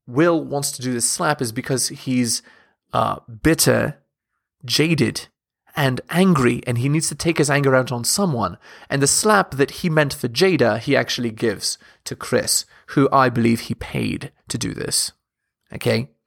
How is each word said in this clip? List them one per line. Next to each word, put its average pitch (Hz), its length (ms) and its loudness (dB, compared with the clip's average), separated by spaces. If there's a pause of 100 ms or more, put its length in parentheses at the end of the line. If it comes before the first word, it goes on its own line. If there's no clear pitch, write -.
Will 156 340 2
wants 139 300 -6
to - 100 -12
do 127 100 -2
this 117 160 -2
slap 151 320 -2
is 117 120 -4
because 123 380 -2
he's, 123 520 -2 (500)
uh, 113 280 0 (220)
bitter, 139 600 2 (640)
jaded, 139 640 0 (480)
and 135 240 0 (100)
angry, 165 560 2
and 120 120 -2
he 127 100 0
needs 160 220 0
to 165 40 -10
take 165 240 -2
his 147 100 4
anger 139 280 4
out 127 160 2
on 120 100 -4
someone. 113 560 0 (320)
And 139 100 0
the 139 60 2
slap 208 460 2
that 135 180 2
he - 180 -4
meant 151 240 2
for - 140 -6
Jada, 123 540 2
he 135 160 0
actually 120 340 -2
gives 107 480 -4 (240)
to - 140 -12
Chris, - 480 -2 (240)
who 139 240 4
I 135 160 6
believe 117 320 2
he - 160 -8
paid - 560 -6 (160)
to 131 100 -6
do 113 160 -6
this. - 380 -4 (600)
Okay? 120 360 -2 (180)